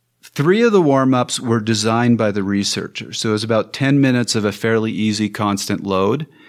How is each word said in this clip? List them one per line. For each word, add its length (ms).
Three 380
of 100
the 100
warm-ups 580
were 200
designed 580
by 140
the 120
researchers. 760
So 100
it 40
was 100
about 300
ten 280
minutes 340
of 100
a 60
fairly 400
easy 380
constant 540
load, 420